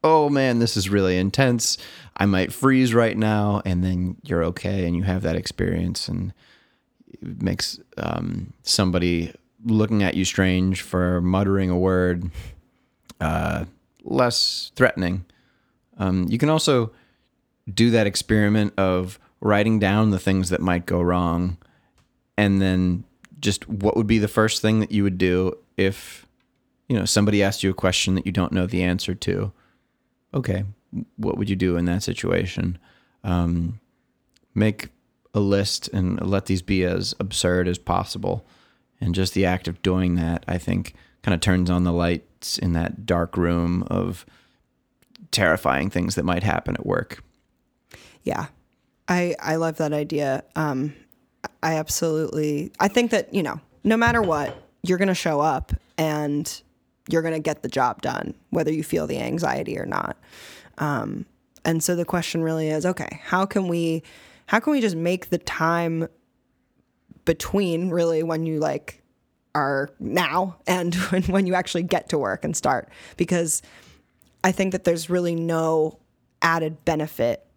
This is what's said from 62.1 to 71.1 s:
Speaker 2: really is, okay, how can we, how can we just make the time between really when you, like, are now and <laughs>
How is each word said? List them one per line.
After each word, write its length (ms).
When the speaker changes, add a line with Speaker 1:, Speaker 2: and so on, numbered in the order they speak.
Speaker 2:
really 280
is, 160
okay, 380
how 220
can 220
we, 360
how 120
can 120
we 100
just 140
make 340
the 80
time 720
between 640
really 340
when 220
you, 140
like, 420
are 340
now 580
and 280
<laughs> 160